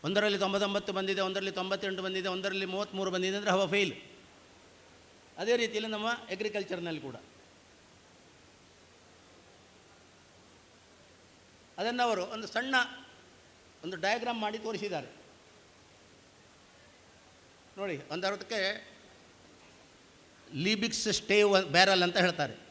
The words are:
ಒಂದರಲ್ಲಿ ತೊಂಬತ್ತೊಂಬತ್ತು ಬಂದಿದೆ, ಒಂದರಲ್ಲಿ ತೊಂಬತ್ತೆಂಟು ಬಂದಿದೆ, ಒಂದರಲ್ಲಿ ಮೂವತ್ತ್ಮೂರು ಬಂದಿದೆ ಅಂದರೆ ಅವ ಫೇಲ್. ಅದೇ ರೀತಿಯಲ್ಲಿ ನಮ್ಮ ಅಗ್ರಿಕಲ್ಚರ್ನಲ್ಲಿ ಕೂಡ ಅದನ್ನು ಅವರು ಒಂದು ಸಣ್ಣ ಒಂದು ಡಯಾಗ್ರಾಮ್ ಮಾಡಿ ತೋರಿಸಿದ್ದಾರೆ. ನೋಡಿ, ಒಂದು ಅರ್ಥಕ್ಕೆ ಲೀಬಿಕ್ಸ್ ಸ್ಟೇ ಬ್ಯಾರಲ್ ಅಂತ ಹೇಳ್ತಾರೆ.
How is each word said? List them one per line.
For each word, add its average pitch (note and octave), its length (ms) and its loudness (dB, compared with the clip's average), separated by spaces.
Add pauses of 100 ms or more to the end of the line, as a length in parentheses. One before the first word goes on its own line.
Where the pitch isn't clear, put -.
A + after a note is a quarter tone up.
ಒಂದರಲ್ಲಿ G3+ 340 2
ತೊಂಬತ್ತೊಂಬತ್ತು G3 560 0
ಬಂದಿದೆ, F#3+ 280 0
ಒಂದರಲ್ಲಿ F#3+ 300 -2
ತೊಂಬತ್ತೆಂಟು F#3+ 520 -4
ಬಂದಿದೆ, F#3+ 240 -2
ಒಂದರಲ್ಲಿ F#3+ 380 -2
ಮೂವತ್ತ್ಮೂರು F#3+ 460 -2
ಬಂದಿದೆ F#3 260 0
ಅಂದರೆ G#3 140 0
ಅವ F#3 160 4
ಫೇಲ್. F#3+ 260 2 (1400)
ಅದೇ A3+ 200 2
ರೀತಿಯಲ್ಲಿ A3 340 -2
ನಮ್ಮ G#3+ 180 -2
ಅಗ್ರಿಕಲ್ಚರ್ನಲ್ಲಿ F#3 920 -4
ಕೂಡ B2+ 140 -10 (4000)
ಅದನ್ನು B3 260 0
ಅವರು G#3 220 2
ಒಂದು A3 220 -8
ಸಣ್ಣ C4 280 -2 (1080)
ಒಂದು F#3 120 -8
ಡಯಾಗ್ರಾಮ್ A3 460 -2
ಮಾಡಿ G#3+ 160 -4
ತೋರಿಸಿದ್ದಾರೆ. G#3 500 -4 (2750)
ನೋಡಿ, E3+ 340 -6
ಒಂದು F3+ 160 -2
ಅರ್ಥಕ್ಕೆ G3 600 -4 (1700)
ಲೀಬಿಕ್ಸ್ G#3 600 0
ಸ್ಟೇ G#3 300 4 (200)
ಬ್ಯಾರಲ್ F#3 400 6
ಅಂತ F3+ 140 2
ಹೇಳ್ತಾರೆ. E3 540 2